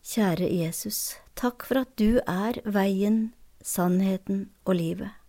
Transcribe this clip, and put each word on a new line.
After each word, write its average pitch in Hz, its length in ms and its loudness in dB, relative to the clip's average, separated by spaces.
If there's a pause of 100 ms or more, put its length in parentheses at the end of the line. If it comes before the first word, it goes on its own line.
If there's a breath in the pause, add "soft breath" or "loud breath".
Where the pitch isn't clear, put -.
Kjære 180 480 0
Jesus, 170 640 -4 (180)
takk 247 300 -4
for 262 160 0
at - 160 -8
du 220 320 4
er 208 400 -2
veien, 202 640 2 (320)
sannheten 190 880 0 (180)
og 185 80 2
livet. 175 400 -4 (120)